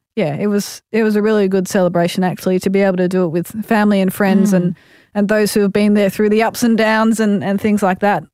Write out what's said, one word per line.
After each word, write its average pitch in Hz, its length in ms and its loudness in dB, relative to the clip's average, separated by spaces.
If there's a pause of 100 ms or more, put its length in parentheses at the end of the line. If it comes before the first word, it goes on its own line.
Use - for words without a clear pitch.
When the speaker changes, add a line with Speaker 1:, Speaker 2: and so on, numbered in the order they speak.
(160)
Speaker 1:
yeah, 160 180 -2
it 202 140 -4
was, 202 340 -4 (100)
it 226 100 0
was 214 140 0
a 208 60 0
really 208 260 2
good 190 180 0
celebration, 180 560 0
actually, 185 380 -2
to - 80 -4
be 196 120 0
able 190 180 0
to 180 100 0
do 185 160 0
it 170 40 -2
with 175 360 -6
family 208 380 2
and 185 100 0
friends 196 400 2
Speaker 2:
Mm. 185 40 2
Speaker 1:
and, 175 200 -2 (380)
and 208 160 0
those 208 240 0
who 214 60 2
have 202 120 0
been 208 220 2
there 202 160 2
through 214 180 0
the 214 140 2
ups 220 200 -2
and 226 140 2
downs 220 440 2
and, 202 220 0
and 196 160 -2
things 208 240 0
like 185 180 0
that. 196 220 0 (120)